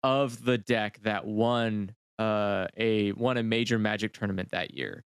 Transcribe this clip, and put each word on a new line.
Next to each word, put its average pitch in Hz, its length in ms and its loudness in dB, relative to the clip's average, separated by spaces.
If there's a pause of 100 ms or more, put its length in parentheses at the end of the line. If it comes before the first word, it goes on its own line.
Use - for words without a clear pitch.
of 131 420 0
the 123 120 4
deck 107 460 0
that 104 220 0
won, 110 680 0 (240)
uh, 104 480 0 (100)
a, 107 360 2
won 123 240 0
a 117 60 0
major 113 360 2
Magic 107 340 0
tournament 98 380 -4
that 87 240 -4
year. 58 380 -8